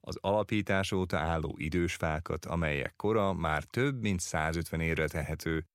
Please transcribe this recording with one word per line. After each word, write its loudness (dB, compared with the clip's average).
Az -6
alapítás 2
óta 2
álló 0
idős 0
fákat, -2
amelyek -2
kora 2
már 0
több -2
mint 2
százötven -2
évre 2
tehető, -2